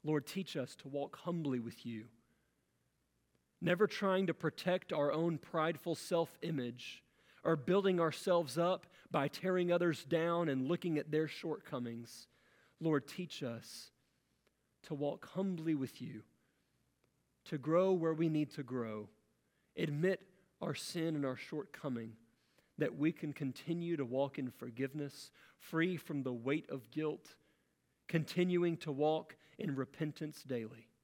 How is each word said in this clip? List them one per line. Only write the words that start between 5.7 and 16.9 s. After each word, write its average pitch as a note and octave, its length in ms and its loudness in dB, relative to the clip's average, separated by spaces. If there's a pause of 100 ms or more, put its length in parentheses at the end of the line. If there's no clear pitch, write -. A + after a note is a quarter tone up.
self-image D#3+ 1080 -2 (400)
or E3 140 4
building F#3 420 4
ourselves E3 580 2
up F3 280 2 (260)
by C#3+ 160 2
tearing F3+ 440 2
others E3+ 340 4
down E3+ 420 2
and C3 200 2
looking E3+ 300 0
at D3+ 140 -2
their D#3 160 2
shortcomings. A#2+ 1000 -6 (520)
Lord, D#3 260 4
teach - 380 -8
us - 480 -10 (920)
to - 100 -8
walk C#3+ 340 -4
humbly E3+ 480 0
with C3 260 -4
you, A#2+ 220 -10 (1200)